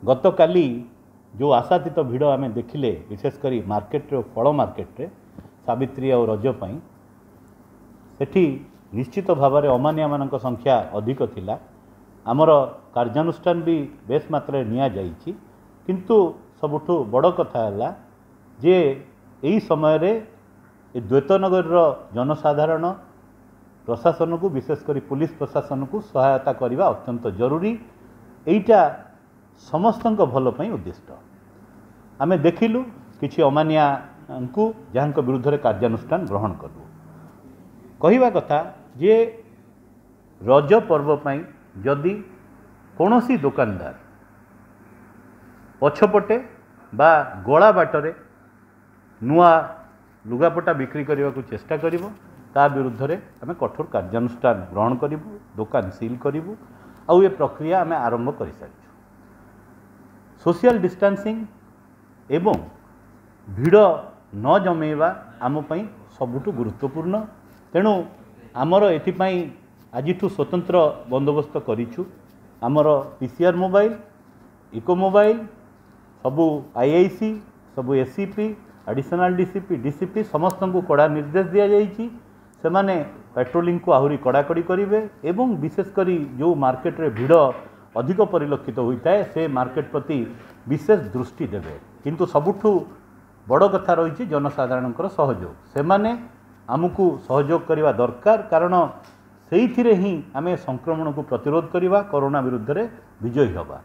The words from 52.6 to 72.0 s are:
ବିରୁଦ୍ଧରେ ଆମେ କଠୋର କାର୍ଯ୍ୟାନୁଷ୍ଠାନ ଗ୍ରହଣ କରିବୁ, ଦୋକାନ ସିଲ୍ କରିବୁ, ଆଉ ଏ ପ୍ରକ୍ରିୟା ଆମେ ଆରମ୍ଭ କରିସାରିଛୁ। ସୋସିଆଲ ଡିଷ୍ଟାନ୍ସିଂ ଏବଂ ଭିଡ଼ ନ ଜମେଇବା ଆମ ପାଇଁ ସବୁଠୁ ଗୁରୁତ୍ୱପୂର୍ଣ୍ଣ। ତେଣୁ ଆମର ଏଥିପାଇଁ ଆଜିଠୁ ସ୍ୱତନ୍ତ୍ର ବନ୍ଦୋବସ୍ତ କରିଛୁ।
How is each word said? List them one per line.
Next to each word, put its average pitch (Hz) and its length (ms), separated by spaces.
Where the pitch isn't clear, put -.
ବିରୁଦ୍ଧରେ 135 480
ଆମେ 156 120
କଠୋର 147 400
କାର୍ଯ୍ୟାନୁଷ୍ଠାନ 117 600
ଗ୍ରହଣ 107 220
କରିବୁ, 156 260
ଦୋକାନ 110 340
ସିଲ୍ 117 280
କରିବୁ, 156 340
ଆଉ 175 140
ଏ 196 60
ପ୍ରକ୍ରିୟା 156 520
ଆମେ 165 160
ଆରମ୍ଭ 120 320
କରିସାରିଛୁ। - 500
ସୋସିଆଲ 233 360
ଡିଷ୍ଟାନ୍ସିଂ 202 580
ଏବଂ 170 260
ଭିଡ଼ 127 280
ନ 104 120
ଜମେଇବା 160 500
ଆମ 131 220
ପାଇଁ 160 200
ସବୁଠୁ 131 380
ଗୁରୁତ୍ୱପୂର୍ଣ୍ଣ। 139 640
ତେଣୁ 208 200
ଆମର 170 280
ଏଥିପାଇଁ 185 420
ଆଜିଠୁ 170 360
ସ୍ୱତନ୍ତ୍ର 175 480
ବନ୍ଦୋବସ୍ତ 143 460
କରିଛୁ। 117 320